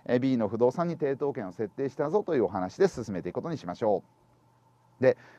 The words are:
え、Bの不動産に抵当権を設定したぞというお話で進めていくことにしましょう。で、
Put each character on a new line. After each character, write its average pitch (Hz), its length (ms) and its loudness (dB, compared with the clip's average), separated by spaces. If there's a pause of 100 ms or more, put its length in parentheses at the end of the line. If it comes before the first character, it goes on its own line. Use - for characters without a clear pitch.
え、 123 140 2
B 131 180 2
の 110 120 2
不 107 100 -4
動 123 120 6
産 170 160 -2
に 165 120 -6
抵 139 180 -2
当 143 160 -2
権 110 160 -8
を 90 40 -12
設 104 220 -6
定 139 140 -4
し - 60 -12
た 151 160 -2
ぞ 208 120 2
と 180 120 -2
い 131 60 4
う 104 40 4
お 87 40 4
話 92 280 -4
で 190 120 6
進 110 260 -8
め 85 80 -4
て 87 80 -6
い - 20 -6
く - 40 -8
こ 127 40 -6
と 160 100 -6
に 160 60 -6
し - 80 -12
ま 87 100 -6
し - 100 -12
ょ 104 200 2
う。 - 200 -20 (760)
で、 127 160 6 (220)